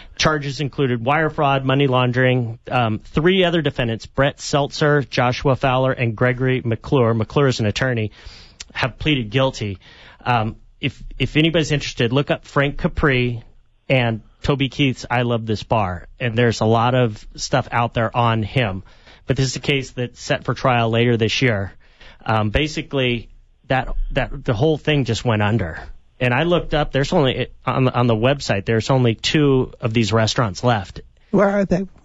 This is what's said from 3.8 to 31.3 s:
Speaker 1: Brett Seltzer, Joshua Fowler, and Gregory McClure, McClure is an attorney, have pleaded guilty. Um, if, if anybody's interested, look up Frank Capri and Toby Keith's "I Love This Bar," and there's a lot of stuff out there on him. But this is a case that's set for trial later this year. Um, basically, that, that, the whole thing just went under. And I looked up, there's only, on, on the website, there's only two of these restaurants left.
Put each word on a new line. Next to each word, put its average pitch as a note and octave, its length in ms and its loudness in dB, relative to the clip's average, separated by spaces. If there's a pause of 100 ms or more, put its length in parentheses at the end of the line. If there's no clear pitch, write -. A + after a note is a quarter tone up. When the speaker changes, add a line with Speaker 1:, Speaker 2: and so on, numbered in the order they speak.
Speaker 1:
Brett - 340 -2
Seltzer, D3 640 0
Joshua B2+ 540 0
Fowler, C3 360 0
and A#2 240 -2
Gregory B2+ 480 0
McClure, A#2 500 2
McClure C3+ 340 0
is B2 120 0
an A2+ 60 0
attorney, A2+ 460 -2 (640)
have - 240 -4
pleaded C3 320 -2
guilty. A#2 500 -2 (440)
Um, A2+ 320 0 (240)
if, C3+ 240 -8 (160)
if - 160 -2
anybody's D#3 360 2
interested, B2 420 -2
look D3 180 0
up - 140 -6
Frank C#3+ 320 0
Capri B2 640 0 (460)
and A#2+ 320 0 (220)
Toby C#3 260 0
Keith's C#3 400 -2
"I B2 140 0
Love A#2+ 220 -2
This A2 180 -4
Bar," F#2+ 440 -2 (120)
and A#2 180 -4
there's A#2+ 240 2
a A2 40 0
lot A#2 300 4
of A#2 300 0 (100)
stuff - 360 -2
out A#2+ 220 -2
there A2+ 220 -2
on A2+ 280 2
him. G#2 400 -4 (420)
But C3+ 120 0
this C3+ 100 0
is - 80 -6
a C3+ 60 -8
case C3+ 300 -2
that's B2 280 -8
set - 240 -4
for B2+ 100 -4
trial A#2+ 360 2
later A#2 280 4
this G#2+ 240 0
year. G#2 300 0 (520)
Um, G#2+ 260 0
basically, C3+ 800 -2 (380)
that, B2+ 280 0 (160)
that, C3+ 320 -4
the B2+ 100 0
whole D3 240 2
thing D3 280 0
just A2 180 -4
went A2 180 2
under. G2+ 400 0 (380)
And B2 140 0
I C#3+ 100 0
looked E3+ 300 0
up, D3 180 0
there's C3+ 220 0
only, B2+ 340 2 (180)
on, C3 220 2
on B2 200 2
the A2+ 80 4
website, A#2 500 0
there's A2+ 240 0
only B2 260 4
two C#3 640 2
of A2+ 140 -4
these A2 180 2
restaurants A2 520 0
left. A#2 380 -2 (300)